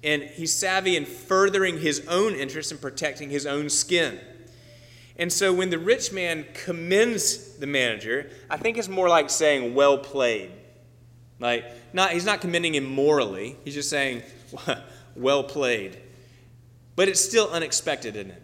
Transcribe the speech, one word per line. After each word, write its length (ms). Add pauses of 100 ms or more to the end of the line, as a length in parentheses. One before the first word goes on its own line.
And 180
he's 320
savvy 420
in 100
furthering 720
his 300
own 260
interests 380
and 80
protecting 500
his 160
own 240
skin. 500 (960)
And 160
so 200
when 180
the 80
rich 340
man 400
commends 1040
the 100
manager, 640 (200)
I 80
think 200
it's 100
more 200
like 220
saying, 440
"Well 240
played." 520 (880)
Like, 260 (280)
not, 200
he's 120
not 160
commending 340
him 100
morally. 800
He's 100
just 160
saying, 320 (440)
<laughs> 500
"Well 280
played." 560 (960)
But 120
it's 120
still 300
unexpected, 680
isn't 140
it? 140